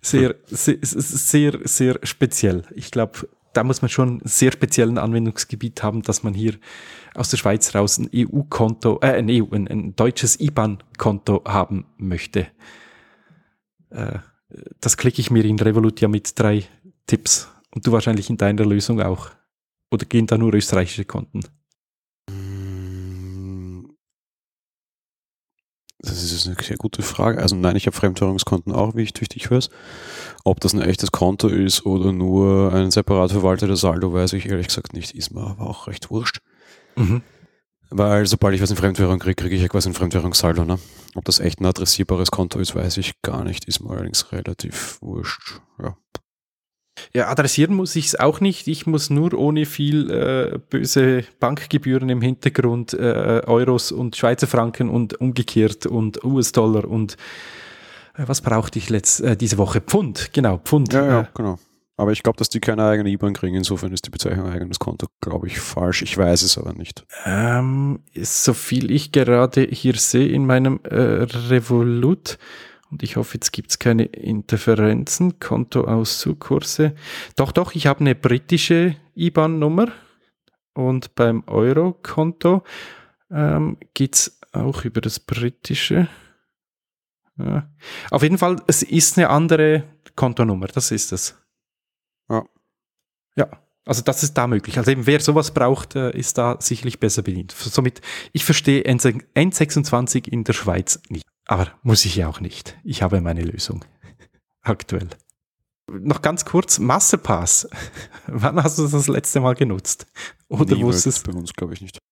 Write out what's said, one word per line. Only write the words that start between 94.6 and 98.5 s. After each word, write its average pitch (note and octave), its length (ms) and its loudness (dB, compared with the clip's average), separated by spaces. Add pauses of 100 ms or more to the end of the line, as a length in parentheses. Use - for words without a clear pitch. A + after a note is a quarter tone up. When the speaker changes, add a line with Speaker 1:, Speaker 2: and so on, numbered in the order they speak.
Speaker 1:
Also A#2+ 120 2
eben, C3 160 2
wer D3 140 4
sowas D3 320 2
braucht, C3 440 0
äh, C3 200 -2
ist - 220 -4
da A#2+ 220 0
sicherlich - 400 -4
besser A2+ 220 0
bedient. F#2 300 -6
F-, - 120 -14
somit, B2+ 360 0 (320)
ich D3+ 120 -4
verstehe C#3 400 2